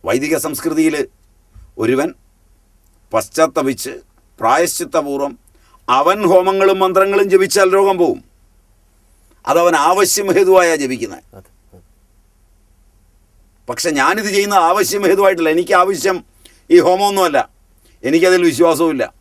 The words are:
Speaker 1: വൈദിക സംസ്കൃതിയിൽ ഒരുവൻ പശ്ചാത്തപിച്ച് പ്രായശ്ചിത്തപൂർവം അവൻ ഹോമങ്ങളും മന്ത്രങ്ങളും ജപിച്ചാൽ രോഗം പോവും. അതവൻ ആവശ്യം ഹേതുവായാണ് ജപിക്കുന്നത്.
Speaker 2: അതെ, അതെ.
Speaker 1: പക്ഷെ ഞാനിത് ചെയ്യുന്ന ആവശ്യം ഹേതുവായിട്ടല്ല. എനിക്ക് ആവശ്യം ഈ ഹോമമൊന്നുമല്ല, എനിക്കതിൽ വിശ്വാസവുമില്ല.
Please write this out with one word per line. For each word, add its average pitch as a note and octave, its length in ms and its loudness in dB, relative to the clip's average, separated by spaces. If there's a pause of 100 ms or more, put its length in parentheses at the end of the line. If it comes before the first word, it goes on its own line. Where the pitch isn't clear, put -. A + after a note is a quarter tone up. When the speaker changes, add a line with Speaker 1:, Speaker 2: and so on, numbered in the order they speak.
Speaker 1:
വൈദിക C#3+ 380 -2
സംസ്കൃതിയിൽ D#3 500 -2 (880)
ഒരുവൻ C3 260 -2 (1040)
പശ്ചാത്തപിച്ച് C3+ 800 -4 (460)
പ്രായശ്ചിത്തപൂർവം C#3+ 920 -4 (680)
അവൻ F#3+ 200 2 (120)
ഹോമങ്ങളും F#3+ 520 2
മന്ത്രങ്ങളും G3 500 2
ജപിച്ചാൽ F#3+ 440 2
രോഗം G3 240 2
പോവും. D#3+ 200 0 (1300)
അതവൻ E3+ 240 2 (140)
ആവശ്യം G3 480 0
ഹേതുവായാണ് F#3 460 4
ജപിക്കുന്നത്. A#2 400 -8 (160)
Speaker 2:
അതെ, - 120 -20 (240)
അതെ. F2+ 80 -20 (1900)
Speaker 1:
പക്ഷെ B2+ 200 -6 (120)
ഞാനിത് G3 360 -2
ചെയ്യുന്ന G3+ 200 0 (140)
ആവശ്യം G3+ 400 -2
ഹേതുവായിട്ടല്ല. F#3 460 2
എനിക്ക് F3+ 260 0
ആവശ്യം F#3 360 -2 (560)
ഈ F3 120 8
ഹോമമൊന്നുമല്ല, F#3 520 0 (680)
എനിക്കതിൽ F3 420 2
വിശ്വാസവുമില്ല. D#3 540 0 (160)